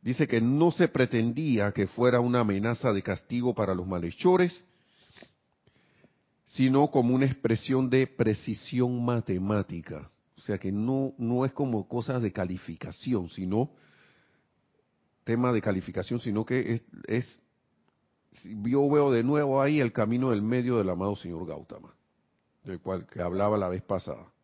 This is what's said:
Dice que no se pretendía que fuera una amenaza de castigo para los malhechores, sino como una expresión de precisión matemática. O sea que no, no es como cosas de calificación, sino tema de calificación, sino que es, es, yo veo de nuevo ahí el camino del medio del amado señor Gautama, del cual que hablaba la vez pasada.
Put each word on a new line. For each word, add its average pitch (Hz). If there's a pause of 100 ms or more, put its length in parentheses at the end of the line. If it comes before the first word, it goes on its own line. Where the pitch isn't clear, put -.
Dice 127
que 117
no 143
se 175
pretendía 120
que 101
fuera 123
una 123
amenaza 113
de 98
castigo 120
para 95
los 90
malhechores, 175 (1800)
sino 135
como 127
una 131
expresión 131
de 131
precisión 123
matemática. 98 (260)
O -
sea 101
que 95
no, 131
no 123
es 135
como 120
cosas 120
de 101
calificación, 92
sino 98 (1500)
tema 123
de 113
calificación, 95
sino 107
que 123
es, 117 (240)
es, 120 (1040)
yo 117
veo 143
de 117
nuevo 139
ahí 147
el 120
camino 123
del 104
medio 120
del 98
amado 95
señor 85
Gautama, - (680)
del 92
cual 95
que -
hablaba 98
la 95
vez 92
pasada. 90 (120)